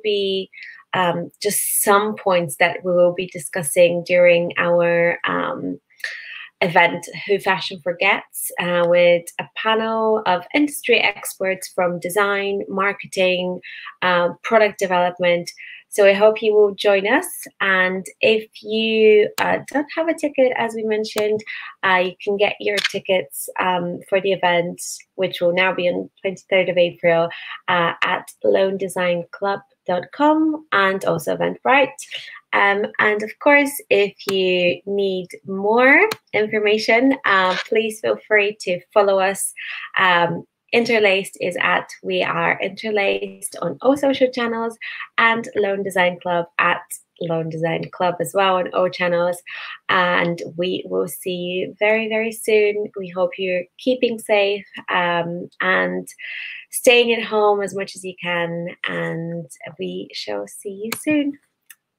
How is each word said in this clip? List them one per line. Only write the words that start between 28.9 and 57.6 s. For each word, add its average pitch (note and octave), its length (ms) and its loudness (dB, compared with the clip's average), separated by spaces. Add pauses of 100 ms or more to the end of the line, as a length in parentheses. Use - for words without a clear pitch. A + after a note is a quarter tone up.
club G3 300 -4 (260)
dot F3+ 180 -2 (100)
com D#4 580 2
and G3 320 2
also F3 320 -2
Eventbrite. A#3 520 2 (640)
Um, G3+ 340 2 (120)
and G#3 240 0
of G#3+ 160 -8
course, C#4+ 320 4 (200)
if G3+ 240 2 (120)
you F#3 600 0
need F#3+ 420 -2 (180)
more A#3+ 600 4 (240)
information, G#3+ 920 2
uh, F#3 320 2 (120)
please A3 320 -2
feel G#3+ 260 0
free G#3 340 2
to - 200 -4 (120)
follow G3 260 4
us. F#3+ 360 -2 (420)
Um, F3 480 2 (280)
Interlaced G#3+ 680 2
is F3+ 200 -4
at F3+ 280 0 (140)
We F#3 200 -2
Are E3+ 380 0
Interlaced G3 1000 -4
on - 200 -6
all C4+ 140 4
social C4+ 340 2
channels, A3+ 460 -6 (400)
and A3+ 380 2
Loan G3 300 0
Design F3+ 360 2
Club F3 260 0 (120)
at F3 240 0 (380)
Loan E3 300 -2
Design E3 420 -2
Club F3 280 -2
as D#3 140 -4
well F#3+ 220 2
on F3+ 180 -2
all F#3 140 2
channels. F3 520 0 (480)
And F3+ 540 0 (140)
we F#3 300 -4
will F#3 220 -2
see - 220 -10
you F3+ 480 -6
very, A3 300 2
very A3 240 -2
soon. G#3 640 2
We F#3+ 120 -8
hope F3+ 300 0
you're F3+ 260 -2 (140)
keeping B3+ 400 0
safe, G3+ 480 0 (220)
um, F3 600 -2 (120)
and F#3 480 0 (600)
staying A#3+ 420 4
at A3+ 100 -2
home G#3 400 2